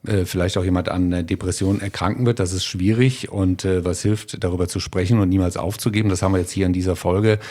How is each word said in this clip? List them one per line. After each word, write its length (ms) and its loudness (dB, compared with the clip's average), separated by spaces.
äh, 180 2
vielleicht 320 -2
auch 60 0
jemand 260 2
an, 240 0
äh, 100 -2
Depressionen 580 -2
erkranken 440 -2
wird, 140 2
das 120 0
ist 140 -4
schwierig 680 0
und, 320 0
äh, 220 0
was 160 -2
hilft, 420 -2
darüber 240 0
zu 120 -4
sprechen 400 2
und 100 4
niemals 260 2
aufzugeben. 540 -2
Das 140 0
haben 100 2
wir 60 4
jetzt 120 -2
hier 140 0
in 80 2
dieser 220 0
Folge, 420 2